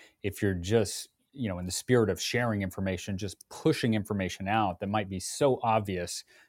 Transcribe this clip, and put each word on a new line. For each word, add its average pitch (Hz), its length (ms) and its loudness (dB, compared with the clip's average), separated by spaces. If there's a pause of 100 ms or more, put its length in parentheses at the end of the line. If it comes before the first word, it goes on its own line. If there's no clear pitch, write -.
(240)
if 98 180 -2
you're 101 120 2
just, 98 540 0 (240)
you 131 160 -4
know, 90 120 -4
in 90 60 -6
the 90 40 -6
spirit 117 400 4
of 90 100 -2
sharing 117 420 0
information, 95 540 -4
just 95 320 -8
pushing 143 460 2
information 98 540 -2
out 104 320 2
that 98 80 -4
might 104 200 0
be 95 120 -6
so 131 420 2
obvious 101 600 0 (240)